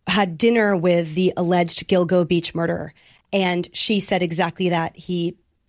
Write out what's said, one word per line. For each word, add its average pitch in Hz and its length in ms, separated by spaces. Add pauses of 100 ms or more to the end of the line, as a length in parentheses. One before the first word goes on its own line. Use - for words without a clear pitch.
had 185 320
dinner 226 380
with 170 400
the 185 200
alleged 175 520
Gilgo 180 400
Beach 170 260
murderer. 165 400 (380)
And 180 400
she - 260
said 190 240
exactly 170 460
that. 165 280
He 175 400 (320)